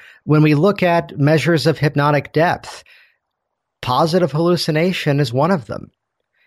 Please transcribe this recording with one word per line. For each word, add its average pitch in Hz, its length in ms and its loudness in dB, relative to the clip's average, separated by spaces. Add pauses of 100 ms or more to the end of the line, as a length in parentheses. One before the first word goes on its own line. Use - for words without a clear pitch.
(240)
when 151 180 2
we 151 120 4
look 196 280 0
at 170 360 0
measures 151 480 2
of 160 120 0
hypnotic 147 540 0
depth, - 520 -2 (960)
positive 160 520 0
hallucination 160 880 0
is 123 120 -2
one 143 180 0
of 160 160 -2
them. - 240 -12 (560)